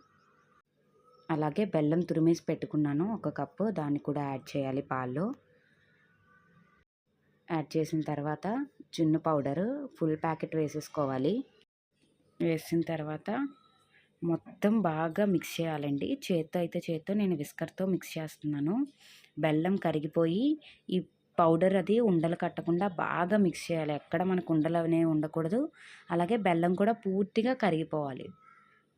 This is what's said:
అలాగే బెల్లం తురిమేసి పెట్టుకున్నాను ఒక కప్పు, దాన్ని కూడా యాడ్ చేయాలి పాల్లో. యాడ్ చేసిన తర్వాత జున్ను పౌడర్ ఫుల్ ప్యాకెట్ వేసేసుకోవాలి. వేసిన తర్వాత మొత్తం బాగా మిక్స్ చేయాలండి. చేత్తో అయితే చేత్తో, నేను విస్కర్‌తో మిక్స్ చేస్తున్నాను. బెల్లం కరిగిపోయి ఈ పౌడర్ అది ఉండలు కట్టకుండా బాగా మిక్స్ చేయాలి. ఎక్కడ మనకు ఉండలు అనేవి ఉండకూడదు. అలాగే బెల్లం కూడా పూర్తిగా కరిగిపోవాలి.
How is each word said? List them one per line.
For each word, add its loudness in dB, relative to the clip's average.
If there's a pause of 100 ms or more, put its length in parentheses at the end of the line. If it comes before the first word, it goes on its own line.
(1300)
అలాగే 0
బెల్లం 2
తురిమేసి 2
పెట్టుకున్నాను 0
ఒక -4
కప్పు, -4
దాన్ని -2
కూడా -4
యాడ్ -8
చేయాలి -2 (100)
పాల్లో. -2 (2250)
యాడ్ -4
చేసిన 0
తర్వాత -4 (460)
జున్ను 4
పౌడర్ 0 (320)
ఫుల్ 0
ప్యాకెట్ -4
వేసేసుకోవాలి. 0 (1040)
వేసిన 0
తర్వాత -6 (920)
మొత్తం 0
బాగా 0
మిక్స్ 0
చేయాలండి. -2 (140)
చేత్తో -2
అయితే -2
చేత్తో, -4
నేను 2
విస్కర్‌తో -6
మిక్స్ -2
చేస్తున్నాను. -2 (640)
బెల్లం 2
కరిగిపోయి 2 (440)
ఈ 2 (380)
పౌడర్ 6
అది 2 (140)
ఉండలు 2
కట్టకుండా 0
బాగా 0
మిక్స్ -4
చేయాలి. -2
ఎక్కడ -2
మనకు 0
ఉండలు 4
అనేవి 4
ఉండకూడదు. 0 (500)
అలాగే 0
బెల్లం 2
కూడా 2 (100)
పూర్తిగా 0
కరిగిపోవాలి. -2 (680)